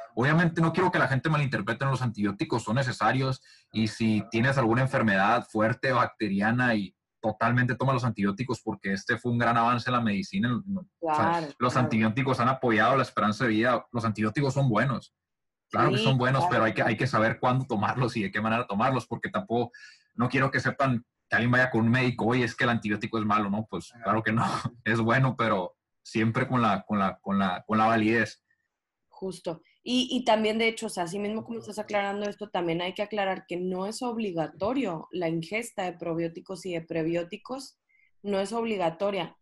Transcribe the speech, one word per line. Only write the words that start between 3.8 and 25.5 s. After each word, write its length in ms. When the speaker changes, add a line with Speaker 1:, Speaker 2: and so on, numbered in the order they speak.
Speaker 1:
si 420
tienes 280
alguna 260
enfermedad 680
fuerte 420
bacteriana 840
y 200
totalmente 560
toma 180
los 100
antibióticos 580
porque 320
este 240
fue 140
un 80
gran 180
avance 320
en 60
la 60
medicina. 540
O 60
sea, 0
Speaker 2:
Claro, 160
Speaker 1:
los 140
Speaker 2:
claro. 120
Speaker 1:
antibióticos 540
han 100
apoyado 460
la 80
esperanza 420
de 60
vida. 400
Los 140
antibióticos 480
son 160
buenos. 440
Claro 220
que 60
Speaker 2:
Sí, 60
Speaker 1:
son 140
buenos, 240
Speaker 2:
claro, 100
Speaker 1:
pero 140
hay 60
que, 40
Speaker 2:
claro. 160
Speaker 1:
hay 60
que 100
saber 320
cuándo 260
tomarlos 500
y 80
de 80
qué 80
manera 280
tomarlos, 380
porque 240
tampoco, 420
no 160
quiero 200
que 120
sepan 420
que 60
alguien 160
vaya 200
con 100
un 80
médico, 360
"Oye, 200
es 100
que 80
el 60
antibiótico 500
es 60
malo", 240
¿no? 200
Pues, 220
claro 200
que 80
no, 120
<laughs> 420
es 160
bueno, 340
pero 400